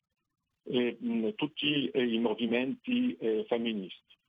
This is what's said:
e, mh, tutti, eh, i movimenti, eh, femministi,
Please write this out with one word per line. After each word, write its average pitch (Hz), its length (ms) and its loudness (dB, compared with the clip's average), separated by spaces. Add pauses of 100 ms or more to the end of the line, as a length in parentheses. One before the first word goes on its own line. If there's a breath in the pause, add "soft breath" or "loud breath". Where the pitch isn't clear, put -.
(640)
e, 123 360 0
mh, 117 360 0
tutti, 147 540 -2
eh, 123 140 0
i 113 160 2
movimenti, 123 960 0
eh, 110 300 0
femministi, 113 680 -4 (140)